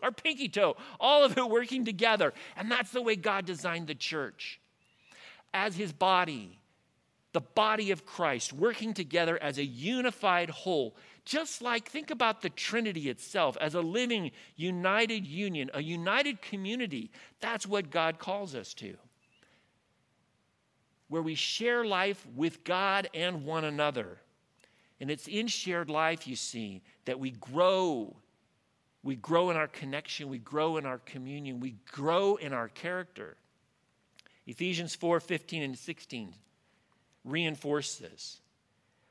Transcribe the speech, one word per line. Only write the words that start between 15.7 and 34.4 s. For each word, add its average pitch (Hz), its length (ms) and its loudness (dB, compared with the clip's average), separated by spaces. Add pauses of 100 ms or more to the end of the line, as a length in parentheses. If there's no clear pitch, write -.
a 143 60 0
united 185 600 0
community. 190 680 -6 (280)
That's 220 280 -4
what 196 240 -2
God 160 260 2
calls 190 380 -6
us 107 200 -8
to, 95 220 -12 (2000)
where 160 140 -2
we 160 140 -2
share 233 500 0
life 196 400 0 (100)
with 160 280 0
God 190 500 2
and 165 320 -2
one 160 180 0
another. 143 540 0 (840)
And 139 120 -4
it's 151 160 -6
in 220 200 -2
shared 175 400 -2
life, 160 400 2
you 127 80 -6
see, 104 460 -8 (240)
that 131 140 -2
we 131 100 -4
grow. 147 840 2 (880)
We 135 120 -4
grow 170 360 4
in 165 60 0
our 151 100 0
connection. 143 600 -8
We 131 100 -6
grow 151 380 0
in 143 100 -4
our 127 120 -4
communion. 135 600 -10
We 123 160 -6 (160)
grow 180 460 4
in 147 160 -6
our 117 160 -2
character. 170 680 -8 (1120)